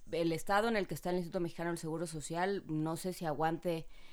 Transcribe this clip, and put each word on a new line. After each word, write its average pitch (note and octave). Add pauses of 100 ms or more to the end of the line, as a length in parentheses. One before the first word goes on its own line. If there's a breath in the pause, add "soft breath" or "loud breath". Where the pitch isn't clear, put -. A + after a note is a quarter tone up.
(120)
el E3
estado G3+
en A3+
el F#3+
que -
está E3+
el F3+
Instituto F3+
Mexicano E3+
del E3+
Seguro E3
Social, E3+
no D#3+
sé F#3
si F3+
aguante, D#3+ (260 loud breath)